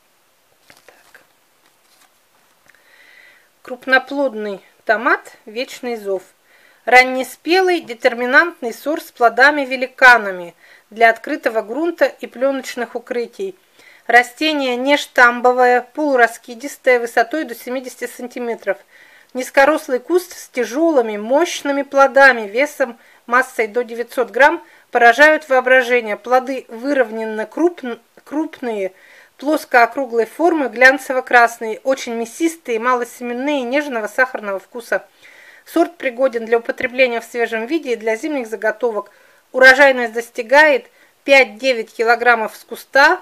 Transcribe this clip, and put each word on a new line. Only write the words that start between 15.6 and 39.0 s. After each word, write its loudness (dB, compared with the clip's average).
полураскидистое, -2
высотой -2
до -12
семидесяти -12
сантиметров. -8
Низкорослый 0
куст -4
с -20
тяжелыми, -2
мощными -2
плодами, 4
весом, -4
массой -2
до -4
девятьсот -6
грамм, 2
поражают 4
воображение. 2
Плоды -2
выровненно -4
крупн-, -6
крупные, -8
плоско-округлой 0
формы, -2
глянцево-красные, 0
очень -4
мясистые, -6
малосеменные, -4
нежного -4
сахарного -4
вкуса. -8
Сорт -2
пригоден -4
для 0
употребления -4
в -16
свежем -6
виде -4
и -4
для -4
зимних -6
заготовок. -4